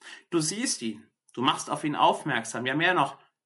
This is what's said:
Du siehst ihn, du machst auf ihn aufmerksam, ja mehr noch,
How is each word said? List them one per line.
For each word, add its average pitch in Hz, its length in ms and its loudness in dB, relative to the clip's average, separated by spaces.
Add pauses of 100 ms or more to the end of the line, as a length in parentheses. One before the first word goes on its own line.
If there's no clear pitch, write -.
(280)
Du 170 120 2
siehst 196 420 -2
ihn, - 280 -8 (220)
du 123 100 -4
machst - 280 0
auf 143 120 -4
ihn 147 140 -2
aufmerksam, 123 680 2
ja 131 80 0
mehr 170 200 2
noch, - 240 0 (280)